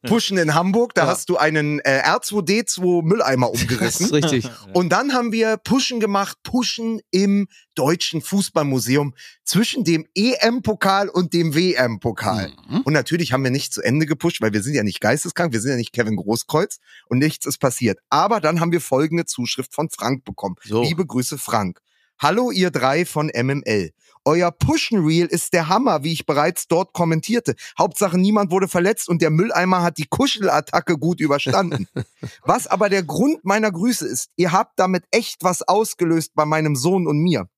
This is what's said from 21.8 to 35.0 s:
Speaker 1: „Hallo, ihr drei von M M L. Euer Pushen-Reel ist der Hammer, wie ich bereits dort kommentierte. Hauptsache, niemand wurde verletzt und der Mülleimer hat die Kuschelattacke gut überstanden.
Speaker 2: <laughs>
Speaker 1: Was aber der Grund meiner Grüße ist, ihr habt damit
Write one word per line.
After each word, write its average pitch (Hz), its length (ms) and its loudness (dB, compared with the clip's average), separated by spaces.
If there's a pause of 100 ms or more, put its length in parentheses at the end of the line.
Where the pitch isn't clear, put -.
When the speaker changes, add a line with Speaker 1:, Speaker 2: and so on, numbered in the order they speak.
Speaker 1:
„Hallo, 220 320 2
ihr 185 180 2
drei 139 380 0
von 151 220 -2
M 123 200 0
M 139 160 -2
L. 101 240 0 (360)
Euer 170 260 2
Pushen-Reel 170 760 2
ist - 260 -2
der 165 160 2
Hammer, 190 380 2
wie 165 80 -2
ich - 120 -8
bereits 151 440 0
dort 180 240 0
kommentierte. 165 640 0 (220)
Hauptsache, 180 400 0
niemand 202 340 2
wurde 190 180 0
verletzt 185 400 0
und 170 120 2
der 160 100 4
Mülleimer 185 500 2
hat 175 160 0
die 156 80 -6
Kuschelattacke 175 920 0
gut 156 220 -2
überstanden. 151 720 0
Speaker 2:
<laughs> - 500 -12
Speaker 1:
Was 214 240 0
aber 202 200 0
der 196 160 0
Grund 269 400 0
meiner 214 260 2
Grüße 185 380 -2
ist, 120 300 -6
ihr 170 160 2
habt 208 260 0
damit 185 320 2